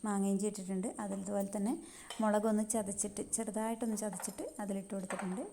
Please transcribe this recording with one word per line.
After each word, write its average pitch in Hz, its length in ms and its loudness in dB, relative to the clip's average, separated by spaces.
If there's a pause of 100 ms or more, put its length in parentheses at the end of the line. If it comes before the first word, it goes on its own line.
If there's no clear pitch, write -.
മാങ്ങയിഞ്ചി 196 440 4
ഇട്ടിട്ടുണ്ട്. 190 380 -2 (140)
അതിൽ 196 220 -2
ഇതുപോലെ 196 320 0
തന്നെ 208 180 2 (480)
മുളകൊന്ന് 214 420 6 (100)
ചതച്ചിട്ട്, 202 480 -2 (140)
ചെറുതായിട്ടൊന്ന് 220 680 0
ചതച്ചിട്ട് 196 420 -4 (180)
അതിലിട്ട് 196 320 -2
കൊടുത്തിട്ടുണ്ട്. 190 480 -2 (120)